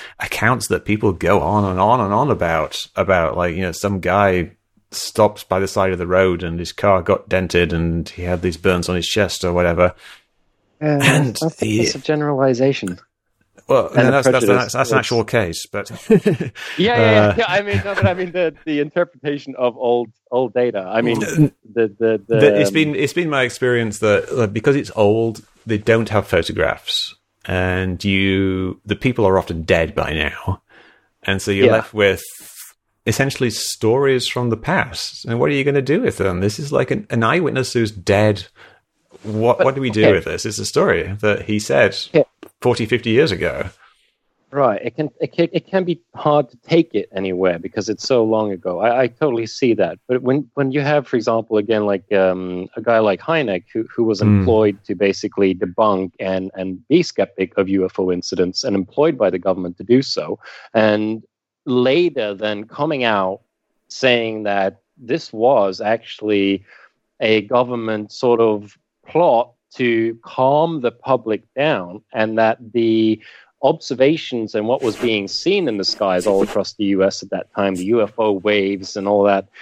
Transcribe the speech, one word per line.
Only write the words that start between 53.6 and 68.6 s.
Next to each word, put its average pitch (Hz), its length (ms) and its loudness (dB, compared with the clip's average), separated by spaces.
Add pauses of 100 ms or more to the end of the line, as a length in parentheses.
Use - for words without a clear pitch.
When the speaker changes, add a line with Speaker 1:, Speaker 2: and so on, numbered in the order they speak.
Speaker 2:
who, 113 100 -4 (100)
who 120 100 0
was 107 180 0
Speaker 1:
Mm. 104 180 4
Speaker 2:
employed 101 460 2
to 98 100 -6
basically 98 600 0
debunk 95 640 0
and, 95 340 -4
and 92 340 -8
be 175 140 4
skeptic - 560 -4
of 95 120 0
U 95 160 2
F - 140 -6
O 92 120 0
incidents 90 520 -2
and 113 120 -2
employed 139 420 0
by 101 120 2
the 90 100 -2
government 90 380 -4
to 98 60 -14
do 120 180 4
so, 95 360 -6 (360)
and 110 500 2 (420)
later 123 680 0
then 104 320 -6
coming 143 400 -4
out 98 340 0 (480)
saying 113 560 0
that 98 380 -2 (160)
this 147 340 -6
was 110 480 2
actually 104 840 -2 (560)
a 110 220 2
government 113 680 -2
sort 120 300 0
of 107 360 0 (300)